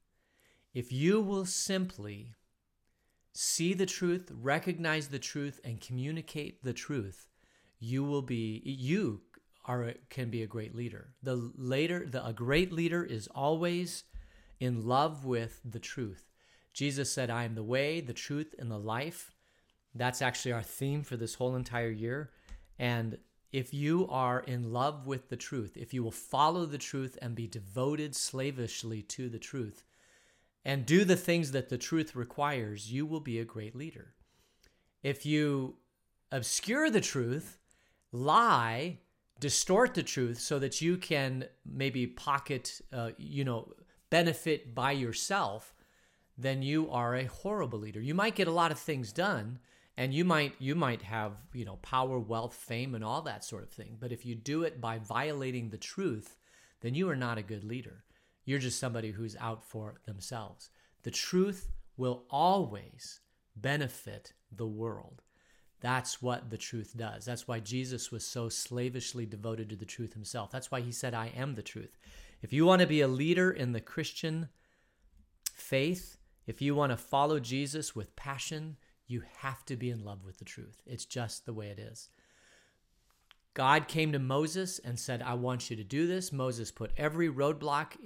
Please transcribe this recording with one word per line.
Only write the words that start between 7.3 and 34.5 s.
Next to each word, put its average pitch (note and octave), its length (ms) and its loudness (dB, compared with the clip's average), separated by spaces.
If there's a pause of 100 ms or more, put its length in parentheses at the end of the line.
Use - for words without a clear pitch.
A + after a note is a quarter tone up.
you B2 240 -2
will C#3+ 200 0
be, A2+ 420 -2
you C3+ 560 0 (460)
are, A#2+ 260 -2 (160)
can B2 220 -6
be A2+ 120 -2
a A2 40 -4
great A2+ 280 -8
leader. A#2+ 380 -8 (100)
The B2+ 320 -2
later, D3 520 0
the, B2 200 -4
a A#2 60 -2
great C#3 400 2
leader E3+ 320 0
is A2 240 -6
always F3 760 0 (540)
in A#2+ 280 0
love C#3 400 4
with A#2 400 -2
the A#2 120 -8
truth. - 520 -8 (420)
Jesus C#3 400 0
said, B2+ 160 0
"I A#2+ 160 0
am A2+ 100 -4
the A2 80 -4
way, C3+ 380 2
the B2 140 -6
truth, D3+ 440 -6
and A#2 120 -4
the G#2+ 80 -2
life." A#2 560 -4 (600)
That's B2 260 0
actually B2+ 320 0
our A2+ 100 0
theme C#3 400 -2
for B2+ 140 -6
this A2+ 180 -4
whole B2+ 220 0
entire A#2+ 340 0
year. A#2 400 -4 (480)
And A#2 400 0 (340)
if C3 200 -2
you D3+ 360 4
are B2+ 320 2
in B2 320 -2
love C3+ 340 2
with C3+ 220 -4
the A#2+ 80 -6
truth, A2+ 400 -6
if - 180 -8
you B2 100 0
will A2+ 60 -2
follow D#3+ 560 4
the C#3+ 120 -4
truth C3 440 -4
and A#2+ 120 -4
be A#2 120 -4
devoted C3 680 -2
slavishly A#2+ 880 -2
to B2+ 260 -6
the A2+ 100 -6
truth, A#2 460 -6 (800)
and C3+ 200 0
do E3+ 200 8
the F3+ 120 8
things E3+ 360 2
that C3 180 0
the B2 80 0
truth D#3 360 0
requires, A#2 800 -2
you C#3 140 0
will D#3 140 -2
be A#2+ 180 -4
a A#2 60 -2
great A2 300 -10
leader. D3+ 380 -12 (880)